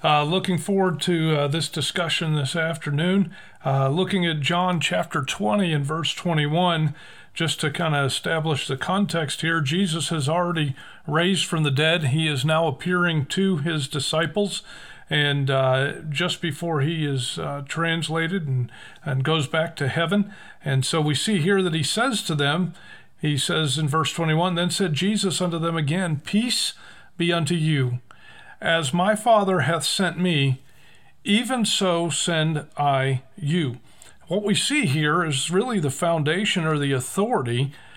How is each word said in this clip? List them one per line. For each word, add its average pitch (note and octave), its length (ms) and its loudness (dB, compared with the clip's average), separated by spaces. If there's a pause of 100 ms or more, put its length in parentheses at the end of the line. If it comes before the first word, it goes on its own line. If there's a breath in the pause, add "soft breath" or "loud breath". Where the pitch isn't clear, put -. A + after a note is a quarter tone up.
Uh, D3 200 4
looking F3+ 340 0
forward F#3 440 0
to, D#3+ 360 2
uh, C#3+ 100 2
this D#3 220 -2
discussion D#3+ 640 -2
this C#3+ 200 -2
afternoon. E3 760 0 (320 loud breath)
Uh, C#3 260 2
looking F3+ 360 0
at D#3+ 140 0
John F3 400 0
chapter E3+ 440 -2
twenty G3+ 480 0
and C#3+ 140 0
verse D#3+ 280 -2
twenty-one, D#3 840 2 (380 loud breath)
just D#3+ 280 -2
to D3+ 80 0
kinda D3+ 340 0
establish D#3 640 -2
the C#3 100 -2
context E3+ 640 -2
here, E3 200 0
Jesus D#3+ 480 0
has D3+ 180 -2
already E3 480 0 (300 loud breath)
raised E3+ 400 2
from E3 160 -2
the C#3+ 100 2
dead. D#3 340 2
He D#3 220 2
is C3+ 160 -2
now D#3+ 240 2
appearing E3+ 600 0
to F#3+ 300 2
his D3+ 300 -2
disciples. E3 760 -2 (460 loud breath)
And, C#3+ 400 0
uh, C3+ 440 2 (160)
just F3 320 -2
before D#3+ 400 -2
he D#3 240 0
is, C#3 340 -4
uh, C#3+ 260 -6
translated E3 800 -2
and, B2+ 240 0 (360 loud breath)
and C3+ 180 -2
goes D#3 240 0
back E3 300 -2
to C#3+ 100 -2
heaven. F3+ 460 0 (300 loud breath)
And C3+ 220 0
so E3 140 0
we D3 160 2
see G3+ 240 0
here F#3+ 240 2
that F3 100 0
he D#3+ 80 0
says A#3 420 0
to D#3+ 120 -2
them, D3+ 380 0 (460 loud breath)
he D3 180 0
says D3+ 400 0
in D#3 100 0
verse D3+ 240 0
twenty-one, E3 440 0
"Then E3+ 140 0
said F3 240 0
Jesus F#3+ 480 0
unto E3+ 160 -2
them E3 200 -2
again, D#3+ 460 0
Peace - 500 0 (440 loud breath)
be E3+ 140 0
unto E3+ 240 0
you. C#3 440 0 (600 loud breath)
As E3 320 0
my F#3+ 240 2
Father G3+ 460 4
hath D#3+ 240 0
sent F3+ 340 0
me, C#3+ 420 2 (640 soft breath)
even A3+ 400 2
so E3+ 460 2
send D#3 560 0 (100)
I C3+ 460 2 (160)
you." D3 400 0 (500 loud breath)
What G3+ 160 0
we G3+ 120 2
see C#4 320 0
here D3+ 360 2
is D3 260 -2
really G#3 300 0
the C#3+ 120 0
foundation E3+ 760 0
or D#3 120 2
the C#3+ 140 0
authority C3+ 800 0 (260 loud breath)